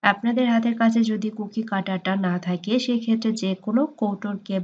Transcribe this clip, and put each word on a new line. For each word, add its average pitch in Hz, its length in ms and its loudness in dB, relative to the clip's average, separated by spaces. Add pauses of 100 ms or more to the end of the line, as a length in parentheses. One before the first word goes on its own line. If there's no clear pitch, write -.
আপনাদের 233 440 2
হাতের 233 280 2
কাছে 226 280 4
যদি 214 260 0
কুকি 214 340 -6
কাটারটা 190 520 -2
না 185 240 0
থাকে, 180 400 -4
সেক্ষেত্রে 226 540 0
যে 190 180 -2 (100)
কোনো 226 200 2 (160)
কৌটোর 202 460 -4
কেপ 190 200 -4